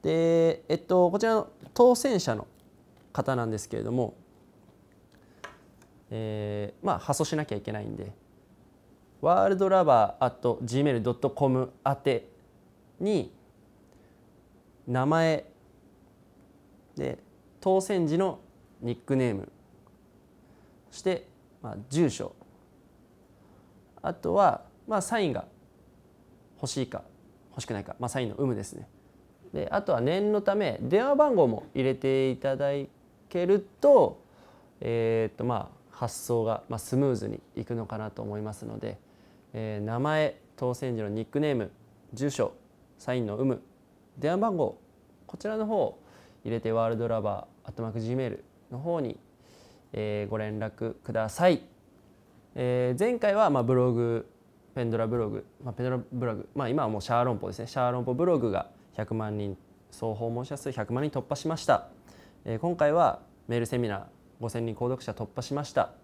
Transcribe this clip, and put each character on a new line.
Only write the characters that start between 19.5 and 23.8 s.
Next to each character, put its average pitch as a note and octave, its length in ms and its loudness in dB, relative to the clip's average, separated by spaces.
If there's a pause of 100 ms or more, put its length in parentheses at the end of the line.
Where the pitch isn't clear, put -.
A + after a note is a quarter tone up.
そ - 80 -18
し - 40 -18
て、 - 260 -2 (340)
ま A#2 80 -10
あ、 - 60 -10 (120)
住 D3+ 220 4
所、 - 240 -8 (1700)